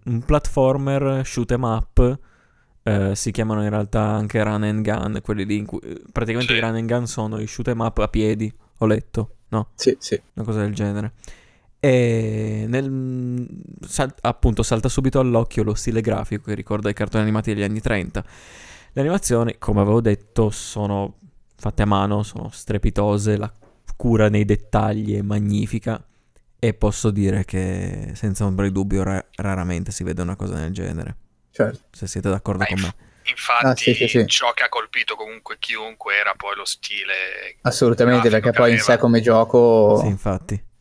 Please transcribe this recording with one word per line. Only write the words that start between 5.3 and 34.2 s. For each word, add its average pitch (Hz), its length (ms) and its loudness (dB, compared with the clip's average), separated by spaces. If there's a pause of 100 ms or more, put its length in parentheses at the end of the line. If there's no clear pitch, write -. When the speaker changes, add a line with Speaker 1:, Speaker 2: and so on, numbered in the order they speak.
Speaker 1:
lì 104 100 -2
in 104 100 -4
cui, - 180 -10
eh, - 180 -14 (100)
praticamente 117 400 -2
Speaker 2:
Sì. 110 80 0
Speaker 1:
i - 20 -2
run 113 140 -2
and 113 140 -4
gun 120 180 0
sono 110 320 -6
i 107 80 -6
shoot 120 220 -6
'em 117 100 -2
up 113 200 -2
a 107 100 2
piedi, 107 440 0 (260)
ho 117 60 2
letto, 107 500 0 (140)
no? 110 260 -2
Speaker 3:
Sì, - 240 2
sì. - 220 -4 (120)
Speaker 1:
Una - 120 -8
cosa 107 140 -2
del 104 140 -2
genere. 104 400 -4 (640)
E 110 880 0
nel, 127 800 -4 (400)
sal-, - 360 -2
appunto 113 420 2
salta 113 260 0
subito 131 300 2
all'occhio 117 440 2
lo 104 120 -2
stile 113 260 -2
grafico 107 440 -2
che 104 100 -6
ricorda 104 340 -4
i 104 40 0
cartoni 107 300 -2
animati 107 300 0
degli 101 100 -2
anni 107 180 -4
trenta. 101 420 -2 (720)
Le 135 80 -2
animazioni, 127 580 0
come 104 220 2
avevo 104 200 4
detto, 110 480 0
sono 101 680 -6 (400)
fatte - 240 -4
a 104 40 2
mano, 101 380 2
sono 107 280 -12
strepitose, 104 840 0
la 101 140 -6 (520)
cura 110 240 6
nei 107 160 4
dettagli 104 760 0
è 101 40 -2
magnifica, 104 840 -2 (560)
e 113 140 0
posso 110 360 0
dire 98 360 2
che 92 680 -4
senza 101 300 -2
ombra 98 200 0
di 98 80 0
dubbio 98 300 0
ra-, 95 220 -4 (100)
raramente 90 560 -4
si 92 120 -8
vede 87 180 -4
una 90 140 -4
cosa 95 200 -6
del 80 180 -4
genere. 90 420 -8 (360)
Speaker 3:
Certo. 113 280 -2 (100)
Speaker 1:
Se - 180 -14
siete 95 220 -4
d'accordo 98 300 -2
Speaker 2:
Ma 95 60 -2
Speaker 1:
con 98 140 -2
Speaker 2:
inf-, - 20 0
Speaker 1:
me. 92 140 -4 (340)
Speaker 2:
infatti 120 380 0
Speaker 3:
Ah, 127 80 4
sì, 120 180 2
sì, 113 160 2
sì. 110 180 4